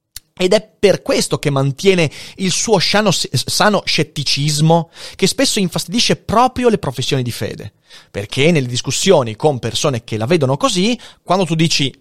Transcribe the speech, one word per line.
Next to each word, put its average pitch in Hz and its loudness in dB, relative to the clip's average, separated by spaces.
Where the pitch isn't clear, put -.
Ed 185 2
è 214 4
per - 0
questo - -2
che 147 -2
mantiene 143 2
il 185 -2
suo 208 0
sano, 202 2
sano - 0
scetticismo, 156 0
che 190 0
spesso - 0
infastidisce 185 -2
proprio 247 0
le 214 2
professioni 131 -4
di 123 -4
fede. - -10
Perché 131 0
nelle 143 0
discussioni 123 0
con 147 0
persone 117 -2
che - -8
la 110 -2
vedono 135 2
così, 220 0
quando 185 0
tu 165 -2
dici: 156 0